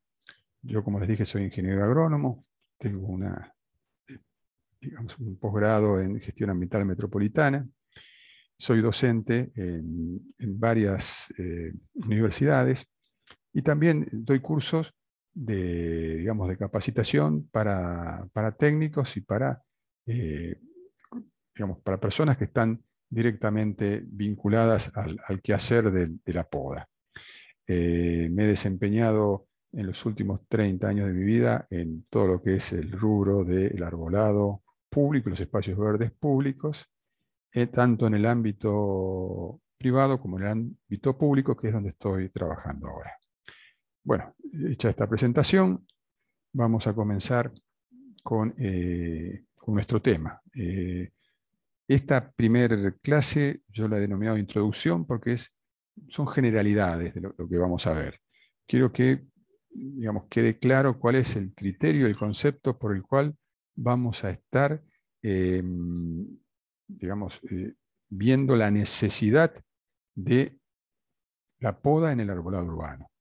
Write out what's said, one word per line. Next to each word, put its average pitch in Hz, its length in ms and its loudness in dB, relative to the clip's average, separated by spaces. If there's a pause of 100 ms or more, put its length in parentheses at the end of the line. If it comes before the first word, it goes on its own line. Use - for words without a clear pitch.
(640)
Yo, 110 220 -4
como 101 160 -2
les 98 80 -2
dije, 107 160 0
soy 98 180 -4
ingeniero 98 420 0
agrónomo. 143 600 0 (320)
Tengo 98 300 -4
una, 92 440 -6 (540)
eh, 135 120 -20 (600)
digamos, - 380 -12
un 107 220 -8
posgrado 104 600 4
en 98 200 -2
gestión - 300 -4
ambiental 92 340 0
metropolitana. 104 800 0 (960)
Soy 113 200 4
docente 117 760 0
en, 87 840 -6
en 101 220 -6
varias, 110 800 0
eh, 85 340 -6 (220)
universidades 131 960 2 (600)
y - 100 -2
también 151 480 2
doy 117 300 0
cursos 156 520 -2 (400)
de, 85 840 -2
digamos, 98 320 -2
de 92 80 -2
capacitación 139 920 0
para, 90 800 -2
para 107 240 -2
técnicos 151 600 0
y 95 40 -6
para, 127 420 -2 (440)
eh, 85 540 -4 (960)
digamos, 95 280 -6
para 98 180 -2
personas 135 360 2
que 101 100 -2
están 113 360 0 (260)
directamente 107 960 0
vinculadas 104 920 2
al, - 320 -6
al 95 120 -4
quehacer 107 520 2
de, 90 160 2
de 82 240 -8
la 85 100 -2
poda. - 460 -8 (760)
Eh, 85 640 2
me 92 140 0
he 107 60 4
desempeñado 104 960 2 (240)
en 110 160 -6
los - 180 -8
últimos 104 440 -4
treinta 104 400 0
años 101 180 0
de 95 60 -2
mi 90 100 0
vida 117 480 2
en 82 400 -6
todo 104 160 2
lo 90 160 2
que 95 140 2
es - 160 -4
el 85 180 -4
rubro 101 540 2
del 92 400 0
arbolado 101 800 0 (240)
público 143 400 0
y - 20 -2
los 92 100 -4
espacios 98 380 -2
verdes 107 320 0
públicos, 139 760 -2 (640)
eh, 120 160 2
tanto 120 400 2
en 107 60 2
el 104 140 4
ámbito 98 1400 -2 (160)
privado 131 420 2
como 92 160 -6
en 95 80 -4
el 101 60 -2
ámbito 113 640 -4
público, 139 400 2
que 113 120 -4
es 107 40 0
donde 104 180 -2
estoy 95 380 -2
trabajando 73 600 -6
ahora. - 280 -14 (880)
Bueno, - 300 -2 (340)
hecha 117 220 0
esta - 180 0
presentación, 147 800 2 (640)
vamos 113 340 2
a 107 60 2
comenzar 110 580 0 (720)
con, 110 360 0
eh, 87 840 -4 (100)
con - 200 -4
nuestro 101 280 0
tema. 80 400 0 (120)
Eh, 90 560 -6 (800)
esta 135 440 2
primer 113 680 2
clase 143 680 0
yo 107 200 -4
la 107 80 0
he 101 40 0
denominado 101 360 0
introducción 107 720 -2
porque 117 260 -2
es, 120 180 -6 (600)
son 143 180 -4
generalidades 104 840 2
de 87 80 -8
lo, 95 160 -10
lo 87 100 -8
que 87 80 0
vamos 87 300 0
a 82 80 0
ver. - 260 -6 (460)
Quiero 127 260 4
que, 131 320 2 (460)
digamos, 113 580 -8
quede 117 300 2
claro 131 420 2
cuál 120 140 4
es 131 200 0
el 98 200 -6
criterio, 135 520 0
el 104 100 2
concepto 117 640 -2
por 104 160 -2
el 95 80 -4
cual 147 320 0 (400)
vamos 123 480 -2
a 98 80 -4
estar, 143 520 -2 (400)
eh, 92 400 2 (1300)
digamos, 98 480 -6 (120)
eh, 95 240 -8 (340)
viendo 131 480 4
la 107 140 4
necesidad 107 800 2 (640)
de 120 440 2 (1000)
la 107 220 -2
poda 156 320 2
en 120 80 -2
el 101 100 -2
arbolado 90 340 -4
urbano, 78 460 -10 (100)